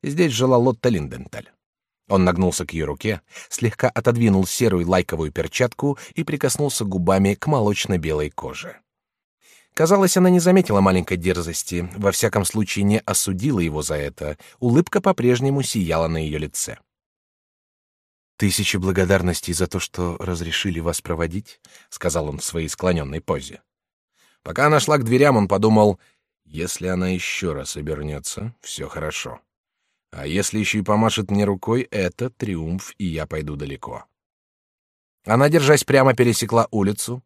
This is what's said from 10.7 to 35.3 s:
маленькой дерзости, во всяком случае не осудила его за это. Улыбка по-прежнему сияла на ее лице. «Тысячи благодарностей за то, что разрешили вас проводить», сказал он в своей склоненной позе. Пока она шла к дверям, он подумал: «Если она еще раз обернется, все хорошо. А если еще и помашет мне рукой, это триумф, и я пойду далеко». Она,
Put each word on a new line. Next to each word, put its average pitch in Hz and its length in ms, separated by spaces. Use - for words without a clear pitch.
маленькой 92 360
дерзости, 85 800
во 98 160
всяком 101 340
случае 101 380
не 104 160
осудила 101 600
его 78 220
за 76 140
это. 73 420
Улыбка 135 420
по-прежнему 135 600
сияла 82 460
на 80 100
ее 76 220
лице. - 380
«Тысячи 101 400
благодарностей 90 760
за 87 140
то, 95 120
что 87 380
разрешили 85 640
вас 82 220
проводить», 85 580
сказал 80 400
он 69 100
в - 40
своей 80 260
склоненной 80 520
позе. - 400
Пока 127 240
она 151 120
шла 151 180
к 131 60
дверям, 127 340
он 101 100
подумал: 104 520
«Если 82 420
она 92 220
еще 90 440
раз 69 240
обернется, 76 840
все - 280
хорошо. 78 520
А 69 140
если 95 320
еще 107 220
и 98 40
помашет 107 460
мне 101 160
рукой, 110 460
это 104 380
триумф, 92 680
и 101 80
я 78 220
пойду 76 280
далеко». 67 500
Она, 123 240